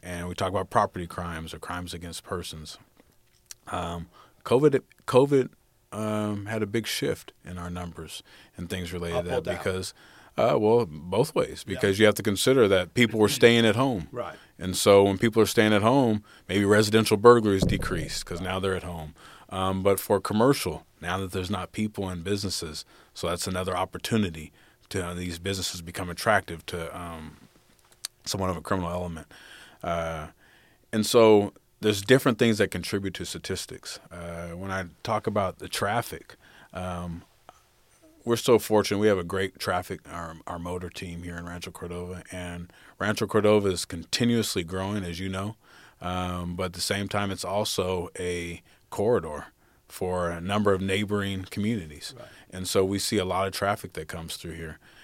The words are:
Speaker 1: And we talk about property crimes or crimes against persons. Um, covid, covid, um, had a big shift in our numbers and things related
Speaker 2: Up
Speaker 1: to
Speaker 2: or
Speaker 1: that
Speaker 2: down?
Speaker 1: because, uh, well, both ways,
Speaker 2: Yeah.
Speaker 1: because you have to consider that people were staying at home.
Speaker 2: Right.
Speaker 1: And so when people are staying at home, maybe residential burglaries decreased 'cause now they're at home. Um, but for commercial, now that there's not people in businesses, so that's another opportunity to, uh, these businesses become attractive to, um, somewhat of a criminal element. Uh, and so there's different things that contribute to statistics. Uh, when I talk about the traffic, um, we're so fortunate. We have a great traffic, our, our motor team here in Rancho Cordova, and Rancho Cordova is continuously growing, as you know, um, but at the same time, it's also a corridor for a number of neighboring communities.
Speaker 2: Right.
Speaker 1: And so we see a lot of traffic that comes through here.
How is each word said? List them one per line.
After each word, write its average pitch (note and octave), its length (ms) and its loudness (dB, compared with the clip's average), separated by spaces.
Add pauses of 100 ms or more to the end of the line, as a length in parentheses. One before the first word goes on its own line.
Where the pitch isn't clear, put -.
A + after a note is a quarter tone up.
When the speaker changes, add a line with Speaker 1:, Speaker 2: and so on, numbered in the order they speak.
Speaker 1:
And F2 260 -8
we F2 60 -8
talk F#2+ 140 -2
about F#2+ 220 -4
property G2+ 360 0
crimes E2 460 -8
or D#2+ 60 -14
crimes F2 340 -10
against E2+ 320 -12
persons. D#2+ 540 -10 (880)
Um, E2+ 400 -8 (360)
covid, C3+ 380 4 (240)
covid, C3+ 440 4 (420)
um, G#2+ 540 -4
had A2 160 -4
a G#2+ 40 -2
big G#2+ 200 -4
shift - 460 -4 (120)
in F2+ 140 -10
our F2 120 -8
numbers E2+ 520 -12 (340)
and F2 120 -10
things F2+ 240 -6
related E2+ 260 -4
Speaker 2:
Up F2 60 -4
Speaker 1:
to F2 60 -6
Speaker 2:
or E2+ 100 -2
Speaker 1:
that E2 40 -12
Speaker 2:
down? F2 120 -4
Speaker 1:
because, F#2 380 -4 (420)
uh, B2 220 2
well, A2+ 280 2
both F2 480 -2
ways, - 320 -4
Speaker 2:
Yeah. G2 80 -4
Speaker 1:
because G2 240 0
you G#2+ 80 8
have G#2 100 8
to G#2+ 60 -6
consider A2 460 4
that F#2 260 2
people A2+ 260 4
were G#2 80 8
staying A#2 380 6
at G#2+ 100 4
home. A#2+ 340 0
Speaker 2:
Right. - 260 -10 (220)
Speaker 1:
And F2+ 180 -6
so G2+ 280 8
when G2 140 2
people A2+ 240 4
are G2 40 6
staying G#2+ 260 4
at G2+ 100 4
home, A2+ 420 2 (240)
maybe G2+ 160 2
residential G#2 520 4
burglaries G#2+ 480 8
decreased F2+ 600 -2
'cause E2+ 140 -8
now F#2 180 -4
they're F#2+ 180 -2
at F2 80 -6
home. E2 300 -10 (360)
Um, F#2+ 320 -2
but G2 180 4
for G2+ 200 2
commercial, G#2+ 640 2 (140)
now F2+ 180 -4
that F#2+ 140 -6
there's F#2 180 -4
not F2+ 220 -6
people G#2 360 -4
in F2+ 140 -8
businesses, F#2 640 -6 (300)
so - 140 -6
that's F2 180 -4
another F#2 300 -4
opportunity F2+ 720 -2 (380)
to, F#2 180 -4
uh, F2 80 -8
these F2 240 -8
businesses F2+ 440 -6
become F2 280 -8
attractive F2 560 0
to, E2+ 320 -8
um, E2 380 -12 (880)
somewhat F#2+ 260 -2
of F2 60 -2
a D#2 60 -8
criminal F2+ 280 -2
element. F2 360 -6 (560)
Uh, E2 460 -4 (640)
and A2 120 0
so G#2+ 480 8 (280)
there's G#2+ 200 2
different B2+ 380 4
things A2+ 200 4
that G2+ 120 2
contribute F#2+ 440 -4
to F#2 120 -8
statistics. - 720 -10 (140)
Uh, E2+ 380 -10
when F#2 200 -10
I F#2+ 140 -4 (180)
talk G#2+ 240 -2
about G2+ 320 -2
the D#2 100 -14
traffic, - 680 -4 (360)
um, F2 520 -8 (1000)
we're A#2 120 2
so A#2 240 6
fortunate. G#2 380 2
We G#2+ 100 4
have G2 100 4
a F2 60 -4
great F#2+ 340 -4
traffic, F2+ 500 -4
our, E2 280 -12 (100)
our E2+ 140 -10
motor F2 280 -8
team F2 360 -12
here F2 120 -10
in E2+ 80 -12
Rancho F2 280 -12
Cordova, F2 580 -10
and F2 420 -10 (280)
Rancho G#2 260 0
Cordova G#2 420 4
is F2+ 160 0
continuously G#2+ 800 0
growing, F#2+ 420 -4
as E2+ 140 -8
you F#2+ 100 -6
know, G2 280 -6 (440)
um, F2+ 540 -4
but F#2 120 -4
at F2 80 -6
the F#2 60 -10
same G2 280 -2
time, G2+ 240 -2
it's F#2+ 120 -8
also F#2 720 -2
a F2 440 -6 (280)
corridor F2 560 -2 (420)
for F2+ 420 -4
a E2+ 100 -8
number G2+ 320 2
of F#2 80 2
neighboring G2 640 -2
communities. G2 720 -6
Speaker 2:
Right. - 120 -18 (240)
Speaker 1:
And F#2 160 -10
so G2 160 2
we G2 160 0
see - 180 -2
a F#2 60 0
lot F#2 240 -2
of F#2 40 -8
traffic - 420 -4
that D#2 120 -10
comes E2 300 -10
through E2+ 160 -14
here. E2 260 -12 (260)